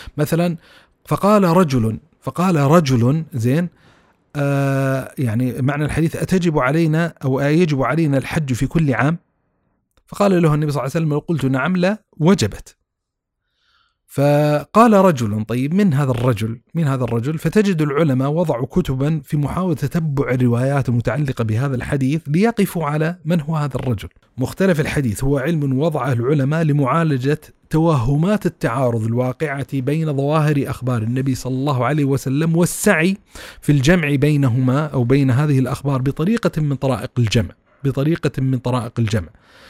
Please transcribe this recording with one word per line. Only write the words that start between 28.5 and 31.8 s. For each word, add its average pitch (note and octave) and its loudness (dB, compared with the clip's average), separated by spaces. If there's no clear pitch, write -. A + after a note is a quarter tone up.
الواقعة B2+ -4
بين D3+ -2
ظواهر D3 0
أخبار A#2+ -2
النبي B2+ -2
صلى C3+ -6
الله C3 -2